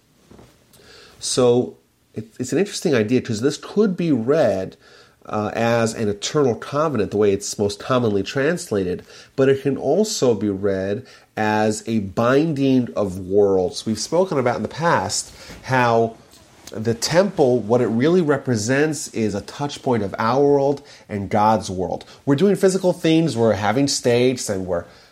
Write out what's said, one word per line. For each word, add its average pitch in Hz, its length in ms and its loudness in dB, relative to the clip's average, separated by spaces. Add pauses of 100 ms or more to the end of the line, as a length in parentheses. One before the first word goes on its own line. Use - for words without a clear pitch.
(1200)
So 123 560 2 (360)
it, 113 140 -12 (140)
it's 123 120 -6
an 143 60 0
interesting 190 340 -2
idea, 120 280 2
'cause 113 200 -4
this 147 160 0
could 202 400 0
be 170 140 -2
read, 113 680 0 (500)
uh, 107 280 -4
as 117 400 0
an 110 140 -2
eternal 120 480 0
covenant, 139 560 -2
the 104 40 -4
way 101 160 4
it's - 240 -4
most 101 220 -2
commonly 113 460 0
translated, 135 800 -2 (320)
but 135 120 4
it 135 140 2
can 135 140 -2
also 139 580 0
be 104 160 -2
read 98 560 -2 (300)
as 107 500 0
a 113 140 -2
binding 131 920 0
of 98 260 -4
worlds. 95 640 2
We've 110 140 -4
spoken 180 380 -2
about 120 180 0
in 110 60 -6
the 107 60 -6
past 131 640 -2 (300)
how 117 540 2 (560)
the 110 220 -2
temple, 147 640 2
what 113 220 2
it 117 80 0
really 147 340 2
represents 139 840 0
is 107 260 -2
a 101 80 -6
touch - 400 -10
point 127 200 0
of - 160 -6
our 120 240 2
world 143 400 2 (260)
and 101 200 -6
God's 104 400 2
world. 90 360 -6 (200)
We're 143 120 2
doing 185 200 2
physical 185 360 2
things, 160 440 0
we're 113 180 4
having 107 340 0
steaks, 123 600 0
and 95 180 -6
we're, 87 180 -4 (280)